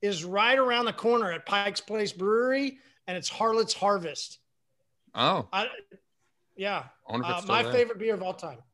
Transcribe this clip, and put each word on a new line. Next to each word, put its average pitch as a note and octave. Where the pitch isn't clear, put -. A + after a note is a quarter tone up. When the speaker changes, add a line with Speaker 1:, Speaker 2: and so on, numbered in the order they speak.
Speaker 1:
is G3
right G#3
around B3
the G#3+
corner A3+
at E3
Pike's G3+
Place G#3
Brewery, B3+
and F#3
it's -
Harlot's A3+
Harvest. F#3
Speaker 2:
Oh. C#3
Speaker 1:
I, G#3
yeah. F#3+
Speaker 2:
I G#2+
wonder B2
if E3+
it's F3+
Speaker 1:
Uh, F3
Speaker 2:
still G3
Speaker 1:
my A#3
Speaker 2:
there. A#3
Speaker 1:
favorite A#3
beer A3
of F#3
all F#3
time. D#3